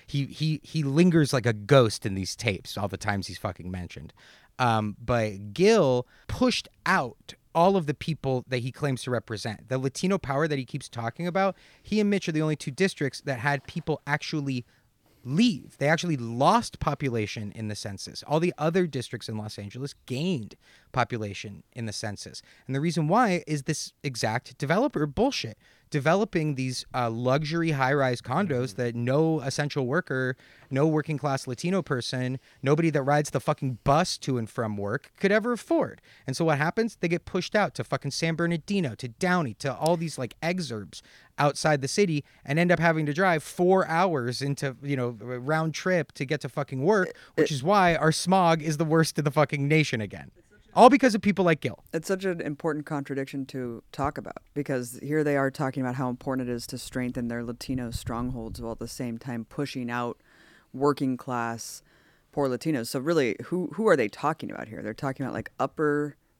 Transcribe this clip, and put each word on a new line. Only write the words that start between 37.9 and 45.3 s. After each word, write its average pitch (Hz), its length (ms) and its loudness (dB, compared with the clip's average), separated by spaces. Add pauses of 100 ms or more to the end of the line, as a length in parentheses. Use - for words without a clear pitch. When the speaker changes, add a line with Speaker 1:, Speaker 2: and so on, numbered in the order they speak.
Speaker 1:
San 165 240 -2
Bernardino, 170 640 -2
to - 120 -10
Downey, 170 520 0
to 139 120 -2
all 156 240 0
these, 165 220 -6
like, 127 240 -6
exurbs 139 600 -6 (360)
outside 147 440 4
the 135 60 4
city 165 360 2 (200)
and 143 140 0
end 175 140 4
up 160 80 4
having 160 260 4
to 147 80 0
drive 170 300 2
four 185 420 4
hours 151 560 0
into, 139 400 -4
you 143 140 -2
know, 123 240 -2
a 123 180 -8